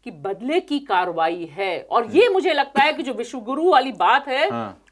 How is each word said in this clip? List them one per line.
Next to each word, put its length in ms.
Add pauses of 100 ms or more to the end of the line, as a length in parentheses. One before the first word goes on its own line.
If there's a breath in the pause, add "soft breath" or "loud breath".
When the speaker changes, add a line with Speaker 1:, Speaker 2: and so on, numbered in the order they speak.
Speaker 1:
कि 60
बदले 500
की 180
कार्रवाई 720
है। 380
और 140
Speaker 2:
हम्म। 100
Speaker 1:
ये 140
मुझे 240
लगता 300
है 100
कि 100
जो 100
विश्वगुरु 580
वाली 220
बात 360
है, 220
Speaker 2:
हाँ। 400